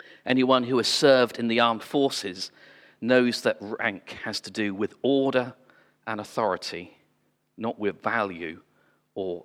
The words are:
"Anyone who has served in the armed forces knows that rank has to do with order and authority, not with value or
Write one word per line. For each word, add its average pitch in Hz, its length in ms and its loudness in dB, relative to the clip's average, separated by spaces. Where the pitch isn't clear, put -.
"Anyone 127 400 2
who 123 140 0
has 110 100 0
served 131 500 4
in 120 100 -2
the 113 120 2
armed 117 220 2
forces 101 680 -2
knows 123 400 4
that 113 180 2
rank 104 640 -6
has 113 160 -6
to - 100 -16
do 101 240 -2
with 101 280 -4
order 131 500 0
and 107 160 -6
authority, 92 760 -4
not 113 200 -6
with 101 240 -4
value 90 600 -4
or 90 300 -6